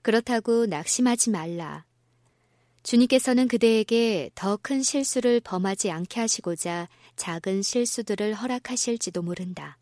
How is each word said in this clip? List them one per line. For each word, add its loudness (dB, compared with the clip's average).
그렇다고 2
낙심하지 0
말라. -6
주님께서는 4
그대에게 2
더 -2
큰 -2
실수를 2
범하지 -2
않게 -6
하시고자 -4
작은 -4
실수들을 -2
허락하실지도 -4
모른다. -8